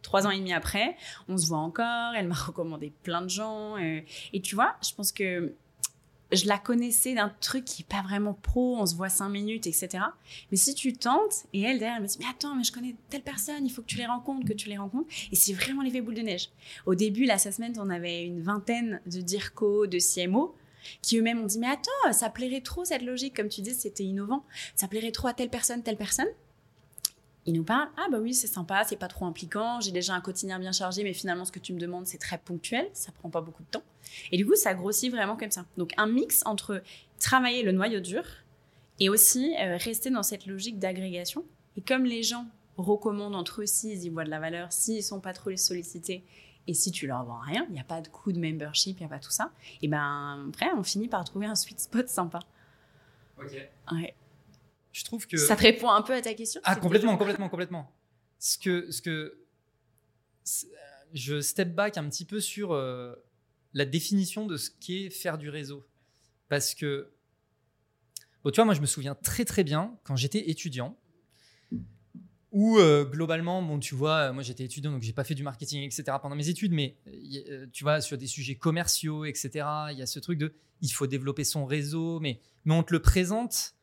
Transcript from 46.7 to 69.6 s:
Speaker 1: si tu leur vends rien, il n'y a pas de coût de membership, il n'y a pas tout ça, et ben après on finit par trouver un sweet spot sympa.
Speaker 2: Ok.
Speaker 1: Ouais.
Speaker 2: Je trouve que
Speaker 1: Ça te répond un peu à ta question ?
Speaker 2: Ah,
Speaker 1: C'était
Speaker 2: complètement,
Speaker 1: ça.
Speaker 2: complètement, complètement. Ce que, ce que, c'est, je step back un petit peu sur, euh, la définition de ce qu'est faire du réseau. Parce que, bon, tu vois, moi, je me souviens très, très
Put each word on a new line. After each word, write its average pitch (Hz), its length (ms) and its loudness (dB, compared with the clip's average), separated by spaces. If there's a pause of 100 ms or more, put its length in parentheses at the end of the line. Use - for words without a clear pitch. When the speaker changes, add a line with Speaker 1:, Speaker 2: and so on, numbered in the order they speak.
Speaker 1:
si - 160 2
tu 147 160 -6
leur 127 160 -4
vends 117 160 -10
rien, 160 300 -4
il 196 40 -8
n'y 143 60 -8
a 123 60 -10
pas 165 160 -8
de 160 80 -16
coût - 220 -6
de 175 80 -2
membership, 156 600 -2
il 175 40 -10
n'y 156 40 -10
a - 20 -10
pas 143 100 -10
tout - 120 -10
ça, 233 200 0 (300)
et 156 60 0
ben 143 600 -2
après - 280 0
on 196 60 0
finit 208 240 -2
par 196 160 -2
trouver 202 240 -6
un 214 80 -4
sweet - 240 -4
spot 247 300 0
sympa. 170 320 -2 (1000)
Speaker 2:
Ok. 139 160 -12 (380)
Speaker 1:
Ouais. 165 200 -4 (800)
Speaker 2:
Je - 120 -8
trouve - 240 -8
que 170 100 -2
Speaker 1:
Ça 156 180 6
te - 60 0
répond 226 280 8
un 208 120 8
peu 240 120 -2
à 247 80 0
ta 226 120 -4
question ? - 300 -6
Speaker 2:
Ah, 185 80 4
Speaker 1:
C'était - 100 2
Speaker 2:
complètement, 208 320 6
Speaker 1:
ça. 180 40 4
Speaker 2:
complètement, 196 320 0
complètement. 175 460 -6 (440)
Ce - 180 0
que, 175 340 0
ce - 100 -6
que, 156 380 -6 (1040)
c'est, - 240 -4 (460)
je 143 280 -4
step 175 340 -2
back 208 220 0
un 147 120 -4
petit 170 160 -8
peu 208 140 -6
sur, 202 340 -4
euh, 127 400 -4 (600)
la 139 120 2
définition 180 600 0
de 165 100 -4
ce - 140 -6
qu'est 190 380 -8
faire 170 280 -4
du 147 120 -8
réseau. 143 360 -10 (600)
Parce 143 260 2
que, 139 380 -2 (1300)
bon, 147 60 2
tu 139 60 0
vois, 226 100 10
moi, 214 80 6
je 147 80 4
me 143 60 0
souviens 139 280 -2
très, - 300 0
très - 180 2